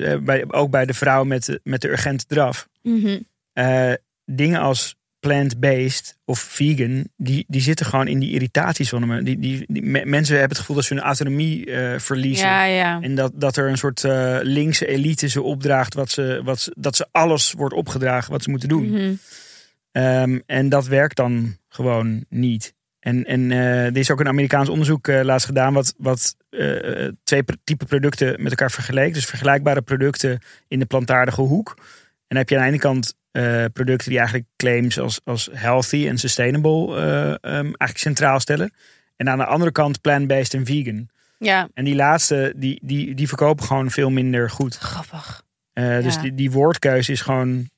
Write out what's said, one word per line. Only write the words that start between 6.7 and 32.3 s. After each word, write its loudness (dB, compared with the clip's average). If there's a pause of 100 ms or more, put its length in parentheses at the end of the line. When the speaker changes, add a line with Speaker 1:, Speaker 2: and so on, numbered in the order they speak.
Speaker 1:
die, -2
die 0
zitten 0
gewoon 0
in 0
die 0
irritatiezone. 0
Maar -2
die, -2
die, -4
die -4
me-, -2
mensen 2
hebben 4
het -4
gevoel -4
dat 2
ze -2
hun -2
autonomie, -2
eh, -4
verliezen. 0
Speaker 2:
Ja, 4
ja. 0
Speaker 1:
En -4
dat, 0
dat -2
er 2
een -2
soort, -2
eh, 0
linkse 0
elite 0
ze -2
opdraagt 0
wat -4
ze, -2
wat -4
ze, -6
dat -2
ze 0
alles 2
wordt -4
opgedragen -2
wat -4
ze -4
moeten -4
doen. 0
Speaker 2:
Mhm. 0 (800)
Speaker 1:
Ehm, 2
en 0
dat 4
werkt 2
dan 0 (120)
gewoon -2
niet. -2 (240)
En, 0
en, 0
eh, 2
er -2
is 2
ook 2
een 0
Amerikaans 2
onderzoek, 0
eh, 4
laatst 2
gedaan 2
wat, 2
wat, -2 (140)
eh, -4 (160)
twee 2
pr-, -4 (100)
type -4
producten 0
met -2
elkaar -2
vergeleek. -2
Dus -4
vergelijkbare 0
producten -2 (300)
in -2
de 0
plantaardige 2
hoek. 0
En -20 (520)